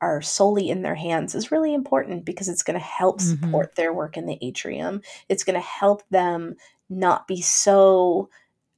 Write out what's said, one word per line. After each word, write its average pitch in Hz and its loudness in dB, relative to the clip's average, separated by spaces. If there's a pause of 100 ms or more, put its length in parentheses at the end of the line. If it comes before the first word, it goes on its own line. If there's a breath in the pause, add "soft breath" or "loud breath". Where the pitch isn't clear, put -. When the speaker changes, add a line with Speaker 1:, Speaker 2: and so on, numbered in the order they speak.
Speaker 1:
are 160 0
solely 202 2
in 185 -4
their 170 -4
hands 165 -4
is 220 -8
really 311 2
important 262 -2
because 180 -8
it's 175 -4
gonna 170 -4
help - -2
Speaker 2:
Mm-hmm. 170 0
Speaker 1:
support 160 -2
their 165 0
work 156 -8
in 170 -10
the 156 -8
atrium. 180 -8 (260 loud breath)
It's 190 -2
gonna 180 -2
help - 0
them 175 0 (340 soft breath)
not 185 0
be 180 -6
so 190 4 (500 soft breath)